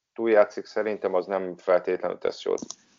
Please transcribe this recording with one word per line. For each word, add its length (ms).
túljátszik, 520
szerintem 480
az 120
nem 320
feltétlenül 600
tesz 260
jót 160